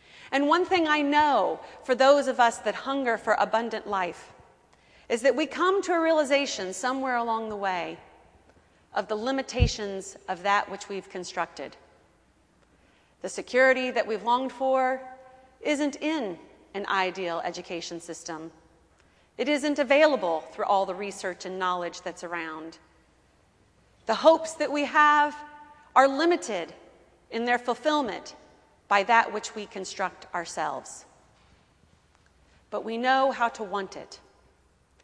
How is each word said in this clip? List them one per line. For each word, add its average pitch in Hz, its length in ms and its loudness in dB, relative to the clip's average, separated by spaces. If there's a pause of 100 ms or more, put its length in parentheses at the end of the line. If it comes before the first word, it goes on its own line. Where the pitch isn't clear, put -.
(320)
And 277 160 2
one 349 180 4
thing 349 220 2
I 302 140 2
know 277 580 2 (240)
for 262 100 -2
those 262 340 6
of 247 120 0
us 233 200 4
that 208 140 -2
hunger 269 440 -2
for 214 160 0
abundant 220 520 0
life 190 480 -6 (760)
is 226 120 0
that 262 140 4
we 302 100 0
come 370 380 2
to 359 100 0
a 339 60 2
realization 277 760 0
somewhere 262 440 -4
along 226 320 -2
the 208 60 -8
way 180 440 -4 (920)
of 196 160 -4
the 214 60 -2
limitations 220 1040 -2 (100)
of 175 160 -8
that 202 260 0
which - 200 -12
we've 190 200 -10
constructed. - 680 -8 (1500)
The 190 80 -8
security 254 640 2
that 208 160 -2
we've 208 160 -4
longed 247 300 0
for 262 480 0 (600)
isn't 294 360 0
in 254 420 -4 (340)
an 202 120 -6
ideal 180 580 -2
education 175 560 -8
system. 160 520 -12 (840)
It 240 120 -2
isn't 294 300 0
available 247 640 4 (100)
through - 140 -6
all 196 200 2
the 185 80 -6
research 190 520 -8
and 185 120 -8
knowledge 180 440 -4
that's 170 220 -10
around. 160 540 -10 (1300)
The 220 100 0
hopes 320 380 4
that 294 180 -4
we 285 140 0
have 294 500 4 (600)
are 269 120 8
limited 277 680 0 (560)
in 233 140 -4
their 247 120 2
fulfillment 247 800 -2 (520)
by 202 160 4
that 226 300 4
which - 220 -8
we 208 100 -8
construct - 680 -8
ourselves. 160 720 -8 (1600)
But 214 160 -6
we 226 120 -6
know 262 340 4
how 233 180 0
to 226 140 -8
want 190 340 -6
it. - 220 -16 (840)